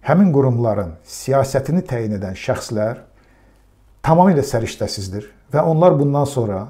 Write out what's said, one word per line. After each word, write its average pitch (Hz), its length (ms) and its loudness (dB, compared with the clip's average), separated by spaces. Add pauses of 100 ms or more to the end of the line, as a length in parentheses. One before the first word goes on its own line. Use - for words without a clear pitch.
həmin 175 320 4
qurumların 117 600 0 (100)
siyasətini 135 800 -2
təyin 113 300 -4
edən 95 180 -6
şəxslər 110 680 -6 (960)
tamamilə 165 400 4
səriştəsizdir 104 840 -6 (260)
və 151 80 2
onlar 170 360 4
bundan 143 280 2
sonra 104 440 -4